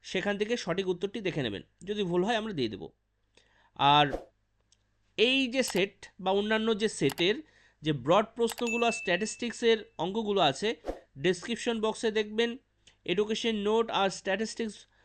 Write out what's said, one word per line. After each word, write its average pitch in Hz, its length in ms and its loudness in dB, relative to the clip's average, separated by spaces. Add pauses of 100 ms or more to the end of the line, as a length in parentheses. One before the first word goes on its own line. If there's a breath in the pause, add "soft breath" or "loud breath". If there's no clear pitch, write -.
সেখান 196 360 -2
থেকে 214 200 -2
সঠিক 185 300 -2
উত্তরটি 196 340 -4
দেখে 147 220 -2
নেবেন, 101 180 -4 (220)
যদি 208 200 -4
ভুল 180 200 2
হয় 233 120 2
আমরা 214 180 -4
দিয়ে 127 160 0
দেব। 92 180 -10 (880 soft breath)
আর 143 320 6 (1080)
এই 262 300 4
যে 247 160 0
সেট - 560 -4
বা 185 120 0
অন্যান্য 220 460 2
যে 214 120 0
সেটের 170 460 0 (460 soft breath)
যে 151 120 0
ব্রড 160 320 4 (100)
প্রশ্নগুলো 233 500 0
আর 233 60 4
স্ট্যাটিস্টিক্সের 220 1040 0
অঙ্কগুলো 196 440 0
আছে, 170 340 2 (420 loud breath)
ডেসক্রিপশন 214 640 -2
বক্সে 220 300 -2
দেখবেন 214 460 -2 (480 soft breath)
এডুকেশন 214 500 0
নোট 220 360 0
আর 196 180 2
স্ট্যাটিস্টিক্স 208 800 -6 (180 soft breath)